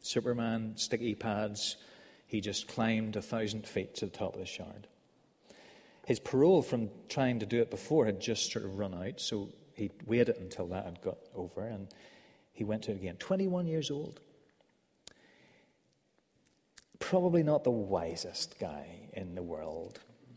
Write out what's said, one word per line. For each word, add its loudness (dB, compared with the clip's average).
Superman 0
sticky -2
pads. -2
He -2
just -4
climbed 0
a -2
thousand -4
feet -4
to -2
the -10
top -4
of -8
the -8
Shard. -12
His 4
parole 8
from 0
trying 2
to 0
do 4
it 4
before 4
had 2
just 0
sort -2
of -6
run -2
out, -6
so -4
he -4
waited 4
until -6
that -4
had -10
got -4
over, -6
and -8
he -4
went 0
to -2
it -2
again. -6
Twenty-one 0
years 0
old. -6
Probably 4
not 4
the 6
wisest -2
guy -8
in -8
the -6
world. -8